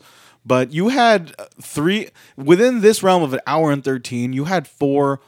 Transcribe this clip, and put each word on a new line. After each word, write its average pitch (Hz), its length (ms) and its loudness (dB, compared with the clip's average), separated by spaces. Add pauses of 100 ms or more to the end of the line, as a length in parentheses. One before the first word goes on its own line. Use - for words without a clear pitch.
(440)
but 127 280 0
you 175 180 -2
had, 226 480 0
uh, 92 80 -16 (160)
three 180 480 -4 (260)
within 196 460 2
this 208 220 4
realm 185 180 4
of 135 120 -2
an 131 120 -4
hour 151 260 0
and 139 120 -2
thirteen. 127 500 -4
You 139 120 -4
had 175 220 -2
four 139 600 0